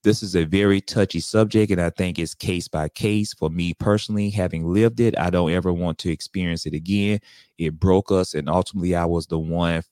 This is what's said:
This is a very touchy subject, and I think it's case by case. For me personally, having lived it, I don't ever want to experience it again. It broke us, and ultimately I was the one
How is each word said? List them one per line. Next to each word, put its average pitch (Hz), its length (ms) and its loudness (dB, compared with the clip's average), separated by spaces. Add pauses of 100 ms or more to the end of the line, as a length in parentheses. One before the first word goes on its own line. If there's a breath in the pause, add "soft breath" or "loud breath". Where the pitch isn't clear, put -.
This 104 200 4
is 92 120 -6
a 85 100 2
very 98 340 2
touchy 98 400 -2
subject, 107 520 2
and 87 100 2
I 85 80 0
think 90 300 -4
it's 80 140 -4
case 90 360 -4
by 76 200 -2
case. 104 440 -2
For 78 160 -4
me 87 240 -2
personally, 104 560 0
having 90 440 -2
lived 117 260 4
it, 117 180 2
I 90 120 0
don't 90 220 2
ever 90 200 0
want 85 280 -2
to 90 120 -4
experience 85 540 -4
it 78 80 -6
again. 101 460 0 (380 loud breath)
It 80 220 -4
broke 95 320 4
us, 92 220 0
and 73 160 -4
ultimately 90 460 0
I 85 100 0
was 85 220 -2
the 80 120 -4
one 82 420 -2 (100)